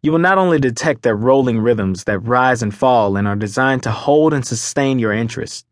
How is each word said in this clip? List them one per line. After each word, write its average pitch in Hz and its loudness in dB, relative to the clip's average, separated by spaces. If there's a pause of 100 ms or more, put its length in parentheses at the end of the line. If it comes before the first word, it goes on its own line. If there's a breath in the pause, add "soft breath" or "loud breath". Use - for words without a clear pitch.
you 151 0
will 165 2
not 185 4
only 175 2
detect 135 -2
their 113 0
rolling 123 2
rhythms 107 0
that 104 -2
rise 123 0
and 101 -4
fall 113 2
and 101 0
are 101 -2
designed 127 -2
to 120 -4
hold 151 2
and 131 -4
sustain 135 -2
your 110 0
interest 113 -8